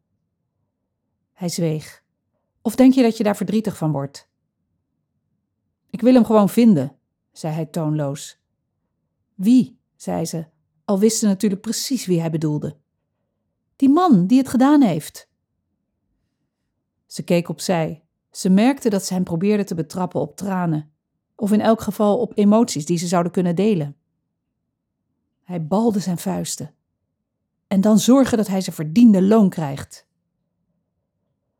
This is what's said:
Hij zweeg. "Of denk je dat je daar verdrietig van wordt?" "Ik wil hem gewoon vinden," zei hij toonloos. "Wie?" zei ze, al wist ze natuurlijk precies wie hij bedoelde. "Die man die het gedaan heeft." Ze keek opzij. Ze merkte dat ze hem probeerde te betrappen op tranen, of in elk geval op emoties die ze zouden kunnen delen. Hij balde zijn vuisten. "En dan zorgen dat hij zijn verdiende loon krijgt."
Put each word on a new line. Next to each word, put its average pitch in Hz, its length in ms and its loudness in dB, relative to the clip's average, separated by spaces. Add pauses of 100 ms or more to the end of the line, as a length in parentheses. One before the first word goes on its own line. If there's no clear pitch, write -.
(1300)
Hij 180 160 -8
zweeg. 156 560 -6 (580)
"Of 220 120 -4
denk 254 180 6
je 262 100 2
dat 226 140 0
je 214 80 -2
daar 202 120 0
verdrietig 208 400 -4
van 156 160 -4
wordt?" 139 380 -10 (1600)
"Ik - 100 -12
wil 247 140 4
hem 240 100 6
gewoon 208 240 2
vinden," 185 500 0 (340)
zei 156 220 -10
hij 160 120 -8
toonloos. 151 720 -6 (960)
"Wie?" 226 460 2 (160)
zei 175 280 -6
ze, 165 220 -8 (380)
al 196 140 -2
wist 220 200 2
ze 220 80 0
natuurlijk 196 340 0
precies - 460 -6
wie 180 140 0
hij 165 100 -4
bedoelde. 151 460 -4 (1000)
"Die 269 120 2
man 277 380 4
die 247 120 4
het 269 100 0
gedaan 277 340 4
heeft." - 480 -2 (1800)
Ze - 160 -14
keek 175 260 -2
opzij. 165 560 -6 (260)
Ze - 180 -6
merkte 233 400 2
dat 196 160 -4
ze - 100 -8
hem 185 100 -2
probeerde 196 400 -2
te 196 100 -10
betrappen 170 460 -6
op 151 160 -8
tranen, 175 560 -6 (440)
of 202 160 -4
in 214 80 2
elk 220 200 0
geval 208 380 -2
op 233 160 -6
emoties 208 520 0
die 170 120 -2
ze 175 80 -6
zouden 175 260 -2
kunnen 180 240 -2
delen. 175 400 -2 (1500)
Hij 175 240 -10
balde 208 340 0
zijn 170 180 -4
vuisten. 175 560 -8 (920)
"En 196 140 0
dan 214 180 4
zorgen 254 380 4
dat 214 100 0
hij 190 140 -4
zijn 180 160 -10
verdiende 185 460 4
loon 202 260 4
krijgt." - 600 -10 (1500)